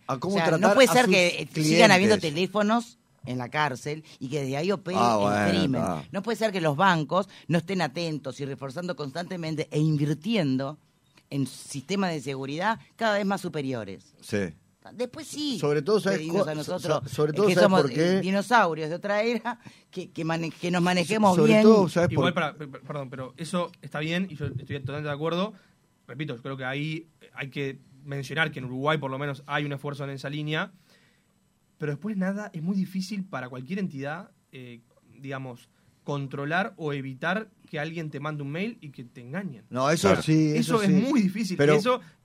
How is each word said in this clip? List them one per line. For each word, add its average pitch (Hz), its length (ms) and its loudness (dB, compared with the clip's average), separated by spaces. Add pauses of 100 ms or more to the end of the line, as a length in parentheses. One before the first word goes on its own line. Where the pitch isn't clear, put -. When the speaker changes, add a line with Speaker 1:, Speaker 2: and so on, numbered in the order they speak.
Speaker 1:
a 131 120 -2
cómo 185 160 -2
Speaker 2:
O 170 40 2
sea, 165 80 2
Speaker 1:
tratar 160 140 4 (100)
Speaker 2:
no 208 40 4
puede 262 140 8
Speaker 1:
a - 40 2
Speaker 2:
ser 254 120 6
Speaker 1:
sus 202 100 4
Speaker 2:
que, 180 120 6 (160)
eh, 151 100 -8
sigan 160 380 6
habiendo 202 260 6
Speaker 1:
clientes. 165 180 -4
Speaker 2:
teléfonos 208 640 0 (280)
en 123 100 -6
la 123 140 -8
cárcel 151 540 -4 (160)
y 139 100 -8
que 147 100 -4
desde 135 160 -4
ahí 175 160 -2
opere 185 260 -6
Speaker 1:
Ah, 117 200 4
Speaker 2:
el - 20 2
Speaker 1:
bueno, 101 300 2
Speaker 2:
crimen. 95 320 0
Speaker 1:
está. 85 300 -4
Speaker 2:
No 190 100 -4
puede 226 140 -4
ser 220 160 0
que 185 100 -4
los 151 140 0
bancos 175 520 2 (200)
no 170 100 2
estén 180 240 -2
atentos 151 580 -6
y 143 60 -6
reforzando 139 500 -8
constantemente 160 760 -6
e 151 100 -2
invirtiendo 151 1000 0 (500)
en 135 180 -2
sistemas 180 680 -4
de 156 100 -4
seguridad 143 560 -4 (180)
cada 214 220 0
vez 202 80 -2
más 196 160 0
superiores. 131 800 -6
Speaker 1:
Sí. 92 320 -2 (400)
Speaker 2:
Después 247 340 -8
sí, 277 320 -4
Speaker 1:
Sobre 147 220 0
todo, 202 180 2
¿sabes 196 180 0
Speaker 2:
pedirnos 165 240 0
Speaker 1:
cu-, 151 80 0
Speaker 2:
a 151 60 -4
nosotros, 151 480 -2
Speaker 1:
so-, - 40 -12
sobre 151 220 0
Speaker 2:
eh, 151 40 -6
Speaker 1:
todo, 196 120 4
Speaker 2:
que 185 80 4
Speaker 1:
¿sabes 185 100 8
Speaker 2:
somos, 190 180 6
Speaker 1:
por 135 100 0
qué? 175 260 2
Speaker 2:
eh, - 20 2
dinosaurios 196 680 2
de 165 80 -4
otra 202 260 -2
era, 233 380 -2 (320)
que, 175 180 -10
que 165 140 -6
mane-, 165 260 0
que 175 220 -4
nos 180 100 2
manejemos 180 540 4
Speaker 1:
Sobre 156 160 8
Speaker 2:
bien. 214 100 8
Speaker 1:
todo, 214 260 8
¿sabes 175 200 2
por - 60 -2
Speaker 3:
Igual, 175 180 2
Speaker 1:
qué? - 20 -12
Speaker 3:
para, 156 220 -2
per-, 147 120 -12
per-, 127 120 -16
perdón, 139 300 -10
pero 131 260 -12
eso 170 340 -6 (100)
está 147 200 -10
bien 170 280 -2
y - 60 -14
yo 147 120 -6
estoy 139 340 -8
totalmente 143 280 -8
de 147 60 -6
acuerdo. 170 380 -2 (560)
Repito, 139 260 -8
yo 113 80 -14
creo 139 140 -10
que 131 80 -10
ahí 151 420 -6 (260)
hay 135 160 -10
que 135 300 -8 (260)
mencionar 143 460 -4
que 147 80 -12
en 127 60 -8
Uruguay 135 340 -2
por 135 140 -6
lo 135 80 -8
menos 143 260 -8
hay 147 180 -2
un 143 80 -6
esfuerzo 143 300 -8
en 139 80 -8
esa 139 180 -10
línea, 151 440 -4 (1080)
pero 147 140 -4
después 196 240 -8
nada, 196 360 -4
es 165 100 -10
muy 196 140 -2
difícil 190 480 -4
para 127 240 -8
cualquier 131 300 -8
entidad, 151 540 -8 (180)
eh, 123 300 -18 (400)
digamos, 135 480 -12 (340)
controlar 143 760 -4
o 151 160 -6
evitar 143 560 -4 (220)
que 156 80 -8
alguien 160 320 -8
te 147 80 -10
mande 147 240 -8
un 139 80 -8
mail 196 300 -8
y 151 100 -16
que 127 140 -16
te 120 160 -20
engañen. 135 500 -10
Speaker 1:
No, 131 200 0
eso 185 180 4
Speaker 4:
Claro. 180 140 6
Speaker 1:
sí, 156 340 4
Speaker 3:
Eso - 200 2
Speaker 1:
eso 214 60 2
Speaker 3:
es 196 60 4
Speaker 1:
sí. 185 60 6 (140)
Speaker 3:
muy 277 140 4
difícil. 185 340 -2
Speaker 1:
Pero 147 180 6
Speaker 3:
Eso 247 260 2 (240)